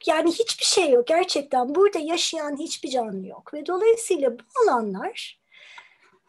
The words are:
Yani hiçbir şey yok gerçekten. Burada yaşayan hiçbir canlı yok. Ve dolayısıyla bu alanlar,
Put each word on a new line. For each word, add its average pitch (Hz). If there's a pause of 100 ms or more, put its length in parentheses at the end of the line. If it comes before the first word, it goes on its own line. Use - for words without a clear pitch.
Yani 320
hiçbir -
şey 339
yok 240
gerçekten. 294
Burada 392
yaşayan 311
hiçbir 320
canlı 208
yok. -
Ve 294
dolayısıyla 359
bu - (200)
alanlar, 226 (880)